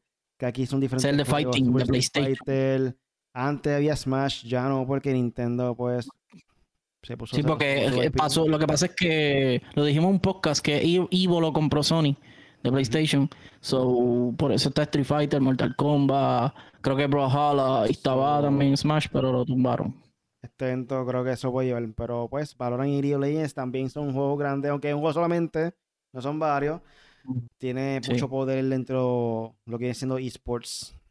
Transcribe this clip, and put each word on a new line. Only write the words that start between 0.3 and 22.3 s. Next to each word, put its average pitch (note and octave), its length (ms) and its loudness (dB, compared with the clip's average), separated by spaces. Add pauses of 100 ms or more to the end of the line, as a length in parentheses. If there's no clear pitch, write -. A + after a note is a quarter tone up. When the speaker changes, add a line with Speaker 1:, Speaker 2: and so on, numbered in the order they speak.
Speaker 1:
Que - 100 -6
aquí B2 180 -2
son C3+ 140 -2
diferentes C3 260 0
Speaker 2:
Ese C#3+ 40 4
es C#3+ 100 2
el C#3+ 60 2
de C#3 60 0
Speaker 1:
juegos, C#3+ 240 0
Speaker 2:
fighting, B2+ 180 2
de C3 80 4
Speaker 1:
Super B2+ 180 2
Street C#3 260 0
Speaker 2:
PlayStation. C3+ 600 0
Speaker 1:
Fighter. B2+ 120 -6 (360)
Antes C#3+ 420 -2
había D3 200 2
Smash, C3+ 500 -2
ya B2 220 -2
no, C3+ 200 0
porque C#3 260 -2
Nintendo, B2 640 -2
pues, B2 340 -4 (920)
se A#2+ 120 -12
puso - 200 -10
Speaker 2:
Sí, D3+ 60 2
Speaker 1:
a - 20 0
hacer D3+ 60 2
Speaker 2:
porque, C#3 440 2
Speaker 1:
su B2 80 0
Speaker 2:
eh, A#2+ 60 2
Speaker 1:
I - 20 2
P. C3 80 -2
Speaker 2:
pasó, D#3 300 2
lo D#3 100 4
que D3+ 100 2
pasa D#3 200 0
es - 80 -8
que C#3+ 680 2 (140)
lo D3 100 2
dijimos D3+ 240 4
en G3 60 4
un F3+ 60 2
podcast, F#3 440 0
que D3 160 2 (140)
Evo, F3+ 160 2
EVO F#3 280 2
lo D#3+ 140 0
compró D3 300 2
Sony, D#3 320 2 (480)
de A#2+ 80 0
PlayStation. C#3 580 2 (320)
So, B2 760 2
por C#3 140 0
eso B2 180 2
está D3 140 0
Street D3 220 0
Fighter, D3 340 0
Mortal C3 360 2
Kombat, C3+ 760 2 (280)
creo C3+ 160 0
que C#3+ 100 2
Brawlhalla, C3+ 800 2
y A2+ 40 2
estaba C#3 460 2
Speaker 1:
So C#3+ 80 2
Speaker 2:
también C#3 300 4
Smash, D3+ 380 0
pero C3 180 2
lo B2 140 0
tumbaron. B2+ 500 0 (440)
Speaker 1:
Este - 280 -8
evento B2+ 380 -4
creo B2 180 -2
que B2+ 80 0
eso B2+ 200 -2
puede C3 160 0
llevar, A#2+ 160 -2 (120)
pero, A#2+ 340 -6
pues, D3 260 -6